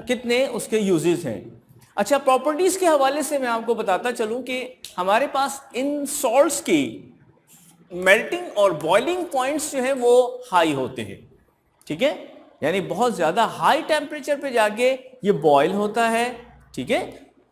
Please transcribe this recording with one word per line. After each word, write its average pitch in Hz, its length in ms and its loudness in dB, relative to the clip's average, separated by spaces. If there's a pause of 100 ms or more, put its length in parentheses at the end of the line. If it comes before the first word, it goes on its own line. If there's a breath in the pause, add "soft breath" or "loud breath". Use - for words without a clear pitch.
कितने 247 400 0
उसके 220 320 -4
यूजेस 175 460 2
हैं। 107 380 -8 (340 soft breath)
अच्छा, 269 220 2
प्रॉपर्टीज 285 580 2
के 370 100 0
हवाले 285 360 4
से 294 160 -2
मैं 262 100 -2
आपको 226 260 -2
बताता 202 360 0
चलूं 233 320 -4
कि 254 380 -8 (160)
हमारे 202 300 2
पास 277 500 -4
इन 285 300 -2
सॉल्ट्स 277 540 2
की 143 480 -2 (840)
मेल्टिंग 233 640 2
और 202 140 4
बॉइलिंग 233 540 0
पॉइंट्स 269 460 -4
जो 269 100 -2
हैं, 262 100 -2
वो 247 500 2 (100)
हाई 165 200 4
होते 127 300 -4
हैं, 98 300 -16 (540)
ठीक 196 160 -6
है, 311 300 -2 (300)
यानी 180 180 0
बहुत 180 340 -2
ज़्यादा 180 300 0
हाई 185 380 0
टेम्परेचर 294 540 -2
पे 285 140 -8
जाके 233 420 2 (320)
ये 202 80 4
बॉयल 151 400 4
होता 214 360 0
है, 240 280 -2 (380)
ठीक 127 160 -8
है, - 400 -4 (220)